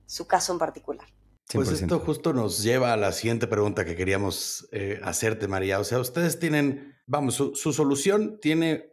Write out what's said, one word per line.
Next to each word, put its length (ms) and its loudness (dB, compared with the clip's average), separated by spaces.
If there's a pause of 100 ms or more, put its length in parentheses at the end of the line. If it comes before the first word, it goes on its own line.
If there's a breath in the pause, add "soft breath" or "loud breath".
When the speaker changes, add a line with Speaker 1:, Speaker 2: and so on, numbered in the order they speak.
Speaker 1:
su 220 -12
caso 260 0
en 60 -2
particular. 480 -6
Speaker 2:
Pues 440 -20
Speaker 3:
Cien 140 2
por 120 0
ciento. 200 0
Speaker 2:
esto 100 -2
justo 280 0
nos 280 0
lleva 300 4
a 40 2
la 140 2
siguiente 360 0
pregunta 400 0
que 100 -6
queríamos, 760 -2
eh, 320 -4
hacerte, 460 -2
María. 320 0
O 40 0
sea, 140 0
ustedes 400 -2
tienen, 560 0 (120)
vamos, 280 0
su, 200 -2
su 180 -2
solución 640 2
tiene, 540 0